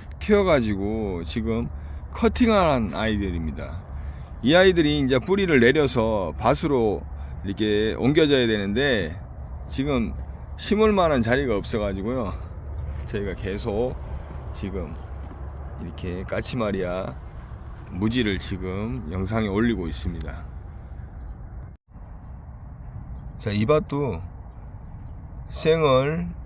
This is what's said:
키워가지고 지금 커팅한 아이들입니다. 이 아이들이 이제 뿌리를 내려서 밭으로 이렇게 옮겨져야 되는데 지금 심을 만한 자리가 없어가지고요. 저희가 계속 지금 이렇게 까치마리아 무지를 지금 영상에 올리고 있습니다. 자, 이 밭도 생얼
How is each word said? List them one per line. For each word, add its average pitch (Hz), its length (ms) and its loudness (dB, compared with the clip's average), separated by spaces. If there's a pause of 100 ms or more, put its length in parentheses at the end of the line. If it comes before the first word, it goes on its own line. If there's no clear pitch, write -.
(200)
키워가지고 110 1040 2
지금 113 440 -2 (440)
커팅한 190 840 4
아이들입니다. 87 880 -2 (600)
이 135 120 6
아이들이 170 460 6
이제 131 180 4
뿌리를 175 400 4
내려서 113 800 4
밭으로 120 640 2 (420)
이렇게 104 540 2
옮겨져야 143 480 6
되는데 104 720 2 (480)
지금 131 480 0 (420)
심을 214 360 4
만한 160 300 4
자리가 120 340 2
없어가지고요. 101 760 -2 (760)
저희가 101 280 -4
계속 104 640 -2 (560)
지금 92 420 -6 (840)
이렇게 90 440 -8
까치마리아 95 920 -2 (760)
무지를 107 480 2
지금 98 720 -4
영상에 98 380 0
올리고 98 400 2
있습니다. 80 560 -6 (3000)
자, - 120 -6
이 104 140 2
밭도 139 560 2 (1300)
생얼 156 800 4 (180)